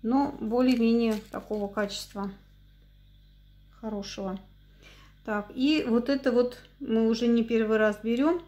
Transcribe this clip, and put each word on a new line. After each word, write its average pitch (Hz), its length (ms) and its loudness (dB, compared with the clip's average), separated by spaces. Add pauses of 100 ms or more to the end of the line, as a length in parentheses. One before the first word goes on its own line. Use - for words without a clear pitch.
но 262 360 0
более-менее 233 760 2 (160)
такого 202 360 -6
качества 202 640 -6 (1500)
хорошего. 202 580 -8 (880)
Так, 208 280 -6
и 294 320 2
вот 233 240 2
это 269 220 2
вот 247 300 0 (180)
мы 226 300 2
уже 233 180 0
не 233 160 4
первый 220 340 2
раз 214 260 2
берем. 277 440 2